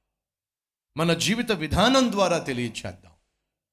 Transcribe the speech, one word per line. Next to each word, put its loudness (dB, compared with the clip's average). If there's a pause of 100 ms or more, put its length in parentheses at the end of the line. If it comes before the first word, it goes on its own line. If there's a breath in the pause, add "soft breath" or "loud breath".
(960)
మన 2
జీవిత -2
విధానం 2
ద్వారా 2
తెలియచేద్దాం, -8 (600)